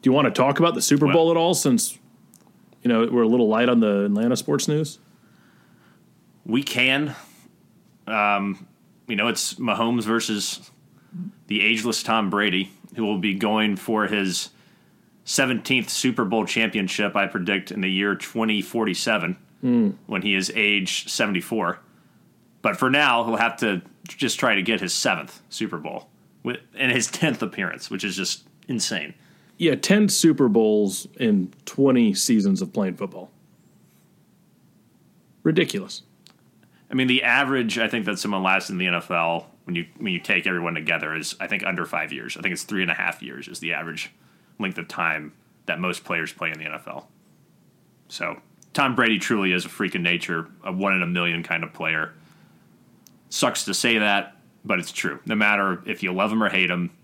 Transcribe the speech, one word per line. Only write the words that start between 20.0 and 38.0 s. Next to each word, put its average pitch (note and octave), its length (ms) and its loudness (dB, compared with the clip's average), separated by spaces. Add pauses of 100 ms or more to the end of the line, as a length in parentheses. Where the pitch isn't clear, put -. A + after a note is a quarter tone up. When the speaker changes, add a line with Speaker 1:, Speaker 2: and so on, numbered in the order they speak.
Speaker 2:
when G2 160 -4
he G2+ 140 0
is F#2+ 200 -2
age G#2 540 0
seventy-four. G2+ 680 -2 (840)
But G2+ 160 -2
for C3 120 2
now, C3 360 4
he'll A2+ 120 -2
have A2+ 200 0
to G2 240 0 (260)
just - 320 -4
try A#2 160 2
to G2 60 0
get G#2 180 0
his F#2 140 -4
seventh - 560 -4
Super - 280 -6
Bowl D2+ 320 -12 (340)
wi-, A#2+ 200 -6 (120)
and C3 160 0
his A#2+ 160 2
tenth C#3+ 340 -2
appearance, F#2+ 480 -6
which G2 140 -6
is G2 120 -4
just - 280 -6 (240)
insane. G2 460 -4 (440)
Speaker 1:
Yeah, D#3+ 180 2
ten G3+ 320 4
Super C#3+ 400 4
Bowls G#2+ 600 4 (120)
in G2+ 320 2 (140)
twenty B2+ 480 4
seasons G2 480 2
of F#2 120 -6
playing F#2+ 220 -2
football. F#2 360 -10 (2000)
Ridiculous. D#3 600 0 (880)
Speaker 2:
I - 40 -6
mean, C3 120 2
the B2+ 160 2
average, B2+ 540 2
I A2+ 100 0
think, A2 180 -2